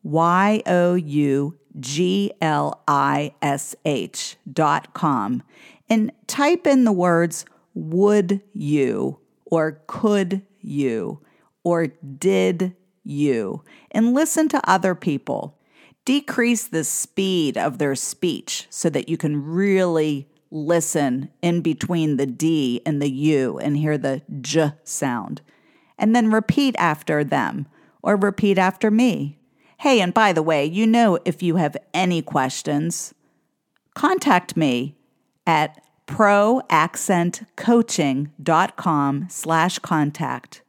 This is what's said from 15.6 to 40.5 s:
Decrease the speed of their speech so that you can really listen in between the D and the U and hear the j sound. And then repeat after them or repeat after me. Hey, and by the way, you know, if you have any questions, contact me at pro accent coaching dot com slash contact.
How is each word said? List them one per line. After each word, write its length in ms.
Decrease 600
the 180
speed 760
of 200
their 160
speech 760
so 180
that 200
you 80
can 280
really 840
listen 800
in 180
between 560
the 100
D 600
and 160
the 80
U 480
and 180
hear 220
the 240
j 320
sound. 580
And 180
then 140
repeat 480
after 440
them 440
or 140
repeat 400
after 340
me. 480
Hey, 200
and 120
by 200
the 100
way, 240
you 220
know, 360
if 160
you 140
have 220
any 260
questions, 960
contact 600
me 400
at 340
pro 640
accent 720
coaching 800
dot 340
com 540
slash 480
contact. 920